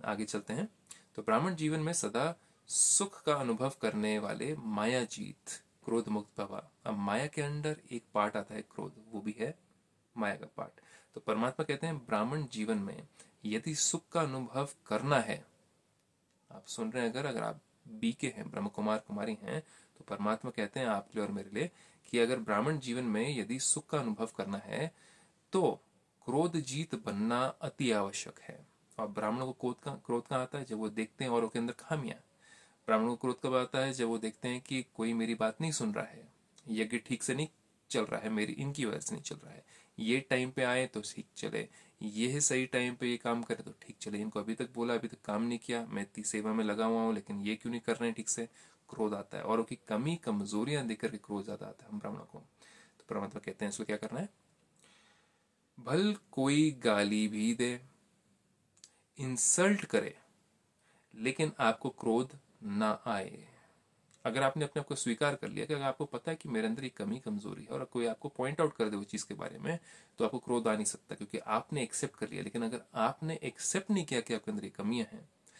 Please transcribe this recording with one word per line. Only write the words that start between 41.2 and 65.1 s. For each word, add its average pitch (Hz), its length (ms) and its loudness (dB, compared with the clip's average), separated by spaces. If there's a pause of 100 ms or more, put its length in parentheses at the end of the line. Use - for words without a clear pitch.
चले, 107 320 -4 (320)
ये 113 400 0
सही 131 240 4
time 123 300 0
पे 123 120 -2
ये 120 100 2
काम 117 260 0
करे 113 200 -4
तो 104 80 -12
ठीक - 260 -18
चले। 104 220 -4
इनको 107 200 -2
अभी 110 160 -2
तक 127 180 -4
बोला, 120 200 0
अभी 113 140 0
तक - 180 -12
काम 107 180 0
नहीं 120 160 0
किया, 117 260 -2
मैं 104 160 -4
इतनी 104 220 -8
सेवा 107 300 0
में 110 100 2
लगा 107 220 2
हुआ 113 160 4
हूँ, 113 120 2
लेकिन 101 280 -4
ये 107 140 0
क्यों 117 160 -4
नहीं 120 100 -4
कर 113 140 0
रहे 117 140 0
हैं 113 60 -2
ठीक 110 140 -6
से? 117 200 -4 (400)
क्रोध 107 240 0
आता 98 240 -6
है। 90 60 -6
औरों 113 200 4
की 117 240 -8
कमी 131 280 2
कमजोरियां 113 720 0
देख 110 120 -2
करके 110 180 -2
क्रोध 104 280 -4
ज्यादा 101 220 -8
आता - 180 -16
है 107 60 -20
हम 104 80 -6
ब्राह्मणों 101 260 -8
को। - 140 -16 (600)
तो - 100 -20
परमात्मा 101 300 -4
कहते - 260 -4
हैं, - 40 0
इसको - 140 -4
क्या - 140 0
करना 143 220 -4
है? 202 100 -4 (1500)
भल 180 360 2 (160)
कोई 147 400 6
गाली 107 560 4
भी 107 260 2
दे, 123 280 0 (1400)
insult 175 680 4
करे, - 320 2 (1000)
लेकिन 135 440 0
आपको 117 300 4
क्रोध 123 480 2 (260)
ना 107 420 0
आए। 101 420 -4 (800)
अगर 123 180 0
आपने 151 220 2
अपने 147 140 -2
आप 143 80 -4
को 143 80 -2
स्वीकार 135 400 2